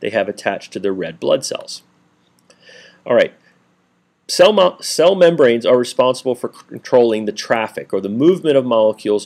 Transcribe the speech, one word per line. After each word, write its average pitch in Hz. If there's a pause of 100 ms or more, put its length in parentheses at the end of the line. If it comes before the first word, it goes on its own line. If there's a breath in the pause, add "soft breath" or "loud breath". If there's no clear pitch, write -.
they -
have 101
attached 101
to -
their 95
red 82
blood -
cells. - (1200 loud breath)
All 123
right. 110 (920 soft breath)
Cell 185
mo-, 185
cell 175
membranes 147
are 123
responsible 127
for 120
c-, - (100)
controlling 117
the 107
traffic -
or 98
the 98
movement 151
of 127
molecules 110